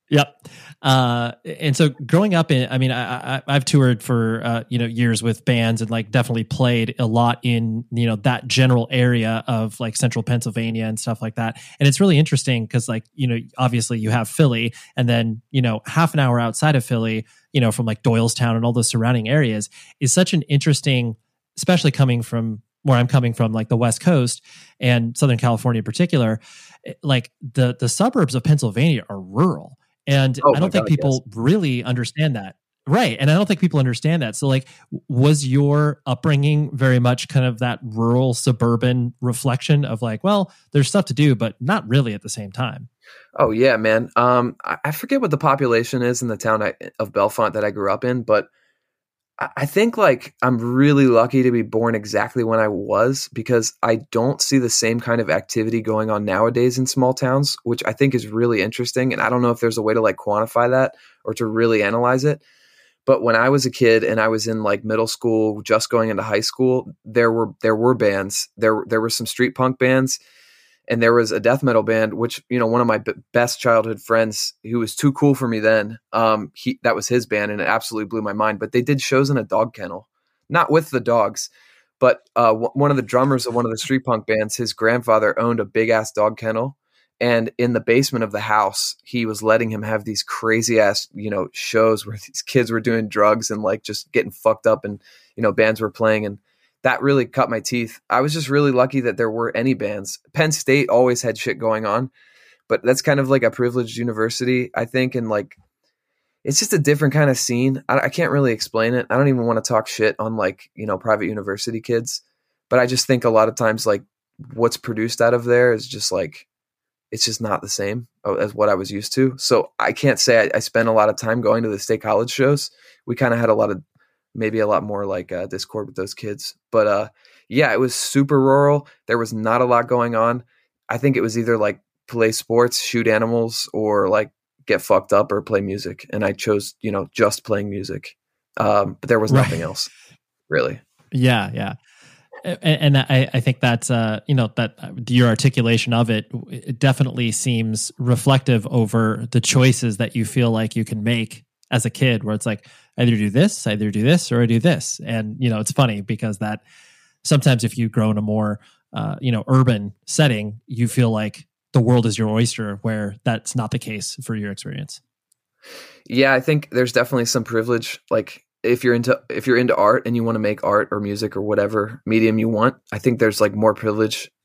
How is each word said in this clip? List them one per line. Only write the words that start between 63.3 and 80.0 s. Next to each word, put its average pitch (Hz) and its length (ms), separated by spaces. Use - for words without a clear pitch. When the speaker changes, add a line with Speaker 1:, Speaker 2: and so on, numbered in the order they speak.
Speaker 2:
I 120 140
was 139 160
a 120 40
kid 113 320
and 110 160
I 110 100
was 110 180
in, 110 160
like, 101 200
middle 110 240
school, 110 540
just 110 300
going 113 180
into 98 140
high 107 180
school, 127 500
there 117 260
were, 113 180
there 110 160
were 120 160
bands. 101 640
There, 110 300
there 110 160
were 113 80
some 113 160
street 127 280
punk 131 240
bands, 131 420
and 117 140
there 117 100
was 117 180
a - 80
death 117 240
metal 117 200
band, 110 320
which, 117 340
you 123 100
know, 117 80
one 117 140
of 120 60
my 110 100
b-, 104 160
best 120 280
childhood 113 400
friends 113 640
who 117 160
was 110 180
too 143 160
cool 143 220
for 131 140
me 113 120
then, 110 380
um, 110 400
he, 127 280
that 117 120
was 104 120
his 123 200
band, 104 260
and 104 80
it 73 80
absolutely 107 400
blew 113 140
my 104 100
mind. 107 260
But 110 140
they 123 80
did 135 220
shows 135 260
in 139 80
a 113 80
dog 110 300
kennel, 92 340